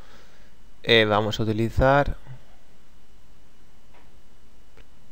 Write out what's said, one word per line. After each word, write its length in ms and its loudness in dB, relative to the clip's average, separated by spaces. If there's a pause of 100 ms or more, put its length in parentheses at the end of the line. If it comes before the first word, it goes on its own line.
(840)
eh, 220 8
vamos 340 4
a 60 2
utilizar 720 4 (3000)